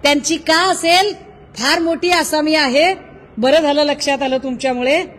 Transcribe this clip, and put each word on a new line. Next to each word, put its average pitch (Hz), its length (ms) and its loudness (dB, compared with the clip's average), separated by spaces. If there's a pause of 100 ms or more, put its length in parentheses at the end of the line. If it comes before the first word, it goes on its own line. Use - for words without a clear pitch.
त्यांची 294 340 0
का 330 340 2
असेल? 359 420 2 (440)
फार 277 220 0
मोठी 330 320 -2
आसामी 311 440 0
आहे. 302 400 2 (420)
बरं 269 240 4
झालं 294 220 0
लक्षात 285 400 -2
आलं 262 140 -2
तुमच्यामुळे 262 680 -2 (140)